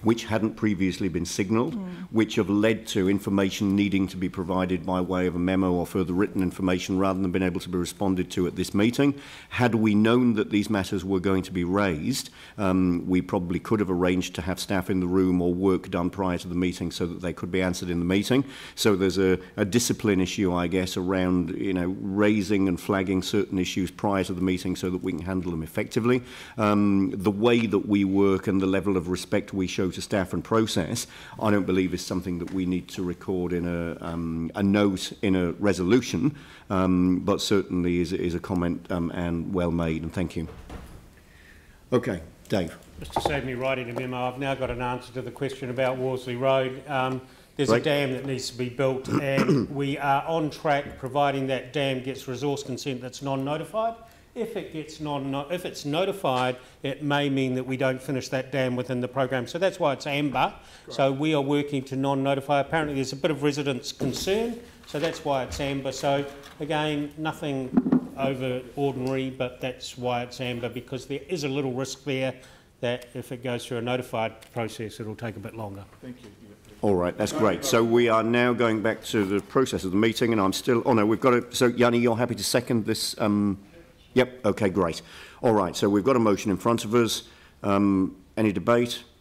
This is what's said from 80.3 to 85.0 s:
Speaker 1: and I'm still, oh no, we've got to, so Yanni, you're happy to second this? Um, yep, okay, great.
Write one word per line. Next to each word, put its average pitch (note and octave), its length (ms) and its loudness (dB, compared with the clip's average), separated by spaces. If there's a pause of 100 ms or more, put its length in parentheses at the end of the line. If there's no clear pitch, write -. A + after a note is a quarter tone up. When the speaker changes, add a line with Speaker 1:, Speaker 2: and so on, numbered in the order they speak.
Speaker 1:
and A2+ 80 2
I'm F#2+ 140 4
still, A#2 320 2
oh C3 80 4
no, G#2+ 120 6
we've A2 140 2
got B2+ 120 4
to, A#2+ 220 2
so B2+ 140 4
Yanni, A#2+ 320 4
you're A#2+ 160 4
happy A#2+ 200 -2
to G2 80 -6
second A#2+ 420 0
this? - 340 -4
Um, G2+ 400 2 (540)
yep, B2 320 2
okay, G2+ 240 2
great. F2 320 0 (400)